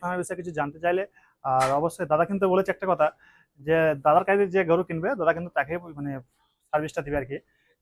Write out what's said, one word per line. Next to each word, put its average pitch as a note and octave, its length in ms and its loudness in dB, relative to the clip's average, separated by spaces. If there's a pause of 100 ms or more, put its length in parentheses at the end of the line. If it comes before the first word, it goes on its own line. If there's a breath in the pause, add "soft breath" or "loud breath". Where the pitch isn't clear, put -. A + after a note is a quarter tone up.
ফার্মের F3+ 200 -4
বিষয়ে F3+ 180 -8
কিছু F3 200 -8
জানতে D3 240 -4
চাইলে। F3+ 200 2 (480)
আর C3 160 4 (120)
অবশ্যই D#3+ 320 -2
দাদা D#3 180 4
কিন্তু G3 240 0
বলেছে F#3+ 220 2
একটা - 160 -10
কথা, D#3 160 2 (580)
যে D#3+ 100 2 (300)
দাদার E3 220 6
কাছে G3+ 260 4
যে F#3+ 160 4
গরু F3 200 4
কিনবে, E3+ 200 -4 (100)
দাদা E3 180 2
কিন্তু E3+ 200 -10
তাকে C#3+ 160 -2 (240)
মানে C#3+ 140 -8 (580)
সার্ভিসটা D#3 360 -4
দিবে C#3+ 160 -4
আর B2+ 80 -8
কি, C#3+ 80 -8 (440)